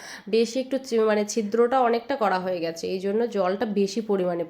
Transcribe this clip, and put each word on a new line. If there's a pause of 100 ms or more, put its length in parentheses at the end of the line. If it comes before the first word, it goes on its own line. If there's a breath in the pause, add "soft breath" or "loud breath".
(300 loud breath)
বেশি
একটু
চি-,
মানে,
ছিদ্রটা
অনেকটা
করা
হয়ে
গেছে,
এই
জন্য
জলটা
বেশি
পরিমাণে